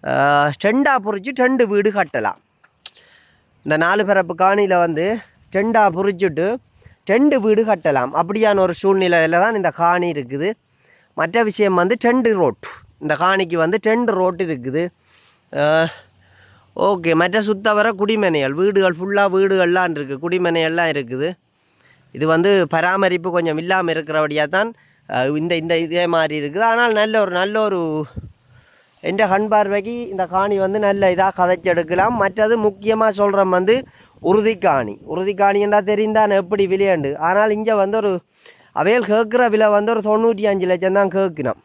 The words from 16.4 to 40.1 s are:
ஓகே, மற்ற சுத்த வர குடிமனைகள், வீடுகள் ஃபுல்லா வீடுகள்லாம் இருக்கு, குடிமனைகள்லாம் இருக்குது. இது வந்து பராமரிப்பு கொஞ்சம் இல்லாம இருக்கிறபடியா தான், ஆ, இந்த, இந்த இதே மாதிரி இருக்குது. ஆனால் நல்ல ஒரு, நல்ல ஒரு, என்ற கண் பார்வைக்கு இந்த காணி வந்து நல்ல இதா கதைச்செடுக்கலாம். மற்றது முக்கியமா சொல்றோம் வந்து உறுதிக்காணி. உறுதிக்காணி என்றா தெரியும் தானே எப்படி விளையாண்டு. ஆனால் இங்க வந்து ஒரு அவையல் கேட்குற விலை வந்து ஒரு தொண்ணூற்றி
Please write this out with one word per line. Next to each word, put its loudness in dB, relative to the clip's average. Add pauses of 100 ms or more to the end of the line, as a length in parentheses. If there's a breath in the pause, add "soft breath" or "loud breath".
ஓகே, 0
மற்ற 0
சுத்த 0
வர 2
குடிமனைகள், 0
வீடுகள் 2
ஃபுல்லா 0 (100)
வீடுகள்லாம் 2
இருக்கு, -6
குடிமனைகள்லாம் 0
இருக்குது. -6 (800 soft breath)
இது -4
வந்து 2
பராமரிப்பு 0
கொஞ்சம் -2
இல்லாம -2
இருக்கிறபடியா -2
தான், -2 (380 soft breath)
ஆ, 0
இந்த, -2
இந்த -2
இதே -2
மாதிரி 0
இருக்குது. -4
ஆனால் 2
நல்ல 0
ஒரு, -2
நல்ல -2
ஒரு, -2 (960 soft breath)
என்ற -2
கண் 0
பார்வைக்கு -2
இந்த -4
காணி -2
வந்து -2
நல்ல 2
இதா 2 (100)
கதைச்செடுக்கலாம். 0
மற்றது 0
முக்கியமா 0
சொல்றோம் 0
வந்து 2 (360 soft breath)
உறுதிக்காணி. 0 (180)
உறுதிக்காணி 0
என்றா 2
தெரியும் 0
தானே 2
எப்படி 0
விளையாண்டு. 0
ஆனால் 2
இங்க 0
வந்து 0
ஒரு -2 (500 soft breath)
அவையல் 2
கேட்குற 2
விலை 4
வந்து 2
ஒரு -2
தொண்ணூற்றி 0